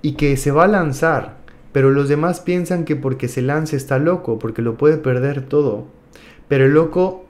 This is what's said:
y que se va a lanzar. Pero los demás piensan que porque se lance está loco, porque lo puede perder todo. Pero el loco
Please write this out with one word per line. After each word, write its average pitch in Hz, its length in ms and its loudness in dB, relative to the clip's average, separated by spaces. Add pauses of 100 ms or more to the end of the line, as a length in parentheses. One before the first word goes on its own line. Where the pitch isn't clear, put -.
y 147 120 -2
que 143 240 0
se 143 140 -2
va 160 140 4
a - 20 4
lanzar. 160 680 0 (340)
Pero 135 200 4
los 139 180 2
demás 160 300 0
piensan 175 460 -2
que 151 100 -2
porque 131 320 -4
se 131 140 -4
lance 151 340 -2
está 131 240 -2
loco, 156 400 -2
porque 113 220 -6
lo 113 160 -4
puede 151 200 4
perder 135 440 -2
todo. 131 460 -2 (600)
Pero 135 180 2
el 139 80 4
loco 170 560 0